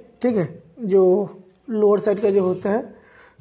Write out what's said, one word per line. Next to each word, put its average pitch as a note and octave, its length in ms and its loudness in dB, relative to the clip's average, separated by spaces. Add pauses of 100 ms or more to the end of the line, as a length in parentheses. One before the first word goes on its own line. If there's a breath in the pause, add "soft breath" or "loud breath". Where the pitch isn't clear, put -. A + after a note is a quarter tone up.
(220)
ठीक A#3+ 160 0
है, - 260 -6 (180)
जो F#3+ 560 2 (320)
lower G#3 300 2
side G3+ 220 -2
का G3+ 80 0
जो G3 140 2
होता F3+ 260 -4
है, G#3+ 120 -2 (600 soft breath)